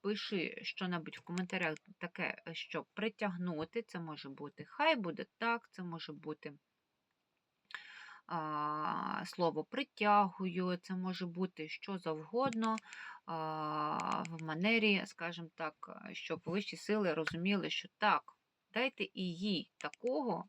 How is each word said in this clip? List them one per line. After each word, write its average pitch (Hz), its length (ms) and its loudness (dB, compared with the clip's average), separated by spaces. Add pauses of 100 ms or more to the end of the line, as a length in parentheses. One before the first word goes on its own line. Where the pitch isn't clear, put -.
пиши 196 600 -2
що-небудь 180 540 -4
в - 60 -16
коментарях 180 520 0 (240)
таке, - 500 -4
е, 165 60 -8
щоб - 400 -6
притягнути. 180 880 -2
Це 180 180 -8
може 151 280 -8
бути, 139 360 -12
хай 302 320 4
буде 180 300 -2 (120)
так, 233 320 0
це - 120 -10
може 165 300 -6
бути 151 400 -8 (1700)
а, 151 1000 0
слово 160 380 2
"притягую", 185 1120 4
це 185 180 -6
може 185 320 -2
бути 170 420 -4
що 190 300 -6
завгодно, 220 760 2 (500)
а, 156 1000 0
в 165 140 -8
манері, 196 640 4
скажімо 170 480 -8
так, 156 200 -4 (380)
щоб - 320 -4
вищі 185 320 -2
сили 202 380 2
розуміли, 165 560 2
що - 180 -2 (100)
так, 196 240 6 (500)
дайте 254 320 0
і - 180 -6 (120)
їй 185 440 0
такого 240 720 -2